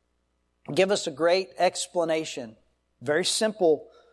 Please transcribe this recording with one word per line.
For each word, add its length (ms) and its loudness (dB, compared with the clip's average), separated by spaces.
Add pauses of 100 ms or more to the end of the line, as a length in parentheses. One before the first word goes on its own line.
(720)
give 180 2
us 160 -2
a 40 -4
great 460 0
explanation, 960 -2 (460)
very 240 0
simple 640 0 (260)